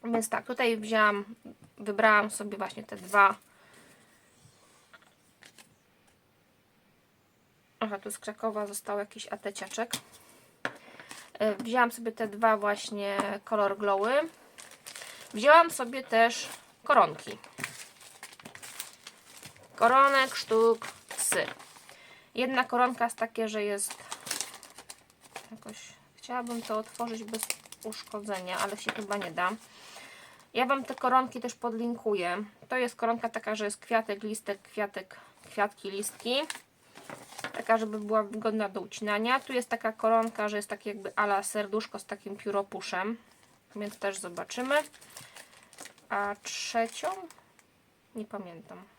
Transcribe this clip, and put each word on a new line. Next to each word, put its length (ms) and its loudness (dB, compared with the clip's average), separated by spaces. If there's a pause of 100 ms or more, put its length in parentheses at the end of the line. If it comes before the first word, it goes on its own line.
Więc 260 0
tak, 160 0
tutaj 320 2
wzięłam, 480 4 (520)
wybrałam 540 6
sobie 260 -6
właśnie 260 -6
te 120 -10
dwa. 400 8 (4000)
Aha, 200 -2
tu 120 -10
z 80 -10
Krakowa 480 -4
został 320 -4
jakiś 280 -10
ateciaczek. 640 -6 (1500)
E, 160 2
wzięłam 360 2
sobie 200 -6
te 160 -4
dwa 300 4
właśnie 600 -2 (280)
Color 320 2
Glowy. 520 2 (1040)
Wzięłam 380 8
sobie 320 -6
też 460 4 (340)
koronki. 540 4 (2500)
Koronek 600 6
sztuk 520 4 (300)
sy. 300 0 (880)
Jedna 280 2
koronka 400 2
jest 140 -2
takie, 320 -2
że 140 -2
jest 400 -4 (1500)
jakoś, 260 -16 (380)
chciałabym 460 -6
to 160 -4
otworzyć 460 -6
bez 180 -6 (420)
uszkodzenia, 760 -6
ale 200 -2
się 140 -6
chyba 260 -4
nie 140 -6
da. 200 0 (1040)
Ja 120 4
Wam 200 2
te 100 -6
koronki 460 2
też 140 -6
podlinkuję. 880 -2 (260)
To 80 0
jest 180 0
koronka 340 0
taka, 260 -4
że 100 -2
jest 120 -4
kwiatek, 460 0
listek, 380 -6
kwiatek, 540 -6 (300)
kwiatki, 460 -2
listki. 500 -2 (1120)
Taka, 240 0
żeby 220 -4
była 240 0
wygodna 460 -2
do 120 -6
ucinania. 580 0
Tu 140 -8
jest 160 -2
taka 240 -2
koronka, 560 2
że 80 -4
jest 120 -6
taki 200 -8
jakby 260 -8
ala 280 2
serduszko 560 -4
z 60 -16
takim 300 -10
pióropuszem. 840 -4 (580)
Więc 240 -8
też 200 -4
zobaczymy. 640 -2 (1300)
A 340 -2
trzecią? 640 -4 (1080)
Nie 100 -8
pamiętam. 580 -14 (160)